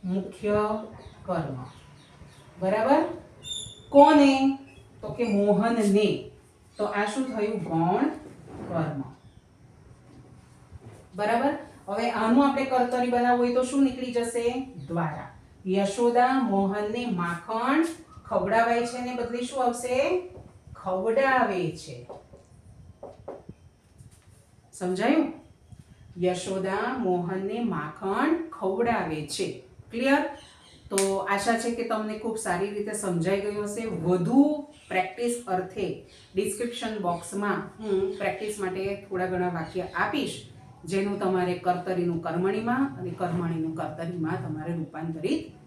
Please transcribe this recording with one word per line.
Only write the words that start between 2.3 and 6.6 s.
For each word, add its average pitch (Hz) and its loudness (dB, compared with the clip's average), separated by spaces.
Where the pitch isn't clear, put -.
બરાબર? 226 4
કોને? 277 8
તો 214 -8
કે - -2
મોહનને. 202 4